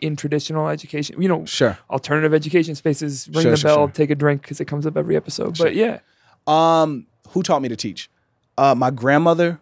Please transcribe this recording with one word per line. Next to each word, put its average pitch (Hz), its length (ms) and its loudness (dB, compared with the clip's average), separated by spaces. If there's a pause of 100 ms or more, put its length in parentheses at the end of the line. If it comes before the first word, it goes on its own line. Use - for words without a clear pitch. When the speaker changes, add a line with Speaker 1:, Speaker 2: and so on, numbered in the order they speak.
Speaker 1:
in 151 160 -4
traditional 151 520 -4
education. 151 520 -8
You 185 80 0
know, 160 180 -2
Speaker 2:
Sure. 113 320 0 (120)
Speaker 1:
alternative 151 440 0
education 156 400 0
spaces, 143 580 -4
ring 156 100 0
Speaker 2:
Sure, 123 100 4
Speaker 1:
the 156 40 4
Speaker 2:
sure, 147 140 2
Speaker 1:
bell, 151 60 6 (100)
Speaker 2:
sure. - 20 0
Speaker 1:
take 147 220 0
a 147 40 0
drink 143 280 0
'cause - 180 -10
it 143 60 -6
comes 147 200 -4
up 156 100 -4
every 156 200 -2
episode. - 400 -6
Speaker 2:
Sure. 165 100 2
Speaker 1:
But - 80 0
yeah. 220 240 0 (480)
Speaker 2:
Um, 160 600 2 (240)
who 185 120 -2
taught 165 200 0
me 131 60 -4
to 117 80 -6
teach? - 320 -10 (500)
Uh, 135 160 4
my 127 160 0
grandmother 160 720 2